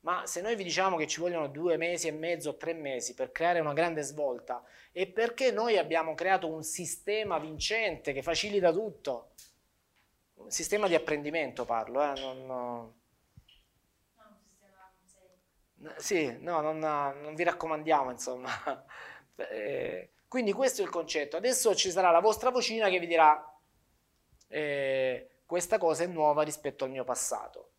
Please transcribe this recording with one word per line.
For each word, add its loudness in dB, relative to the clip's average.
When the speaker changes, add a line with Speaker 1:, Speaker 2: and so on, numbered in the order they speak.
Speaker 1:
Ma -2
se -6
noi -2
vi -6
diciamo 2
che 0
ci -4
vogliono 0
due 0
mesi -2
e -2
mezzo, -4
tre -6
mesi -6
per -4
creare 2
una 0
grande 0
svolta, -6
è -2
perché 0
noi 2
abbiamo 2
creato 0
un -6
sistema -4
vincente -2
che -4
facilita 2
tutto. -6
Un -14
sistema 0
di 4
apprendimento -2
parlo, -2
eh, -2
non, -10
no. -8
Speaker 2:
No, -20
un -20
sistema, -20
Speaker 1:
N-, -16
sì, 0
no, 0
non, -2
non -2
vi -2
raccomandiamo, 2
insomma. -8
<laughs> -8
Eh, -6
quindi 0
questo 0
è 2
il -10
concetto. -2
Adesso 2
ci 2
sarà 6
la 8
vostra 4
vocina 2
che 4
vi -4
dirà, 8
eh, -2
"Questa 0
cosa 2
è 2
nuova 2
rispetto -4
al -4
mio -6
passato." -6